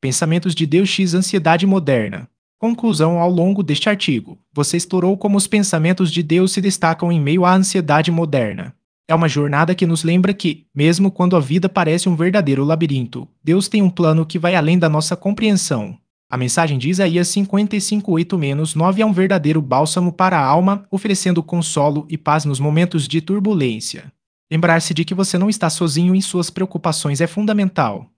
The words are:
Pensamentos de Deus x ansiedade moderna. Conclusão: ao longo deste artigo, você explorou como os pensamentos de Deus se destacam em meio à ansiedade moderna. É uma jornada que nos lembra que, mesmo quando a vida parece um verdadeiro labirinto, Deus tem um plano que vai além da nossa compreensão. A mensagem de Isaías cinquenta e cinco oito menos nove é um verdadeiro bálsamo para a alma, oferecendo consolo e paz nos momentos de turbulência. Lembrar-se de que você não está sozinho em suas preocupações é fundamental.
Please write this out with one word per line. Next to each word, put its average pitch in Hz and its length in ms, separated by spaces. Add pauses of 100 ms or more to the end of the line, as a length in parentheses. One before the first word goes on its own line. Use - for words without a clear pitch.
Pensamentos 160 520
de 160 120
Deus 175 240
x 185 240
ansiedade 175 520
moderna. 127 600 (320)
Conclusão: 208 600
ao 170 100
longo 185 340
deste 147 240
artigo, 151 500 (140)
você 143 240
explorou 180 400
como 202 220
os 202 100
pensamentos 180 640
de 170 100
Deus 175 300
se - 80
destacam 175 520
em 165 100
meio 160 240
à 180 100
ansiedade 165 560
moderna. 131 640 (320)
É 160 80
uma 165 140
jornada 147 460
que 180 100
nos 165 180
lembra 180 300
que, 170 400
mesmo 165 380
quando 180 240
a 170 40
vida 165 300
parece 175 400
um 175 60
verdadeiro 156 500
labirinto, 143 640 (160)
Deus 185 240
tem 214 140
um 190 80
plano 160 360
que 160 140
vai 175 160
além 170 240
da 165 100
nossa 151 260
compreensão. 190 840 (320)
A 123 80
mensagem 139 400
de 127 120
Isaías 175 380
cinquenta 202 480
e 202 60
cinco 202 320
oito 170 240
menos 151 360
nove 185 280
é 220 40
um 220 60
verdadeiro 175 500
bálsamo 151 520
para 185 260
a 139 60
alma, 185 440
oferecendo 190 540
consolo 151 680
e 160 80
paz 151 280
nos 139 120
momentos 151 480
de 143 140
turbulência. 160 960 (360)
Lembrar-se 165 440
de 156 100
que 160 100
você 185 240
não 196 120
está 196 200
sozinho 170 460
em 190 60
suas 180 280
preocupações 160 720
é 170 80
fundamental. 185 920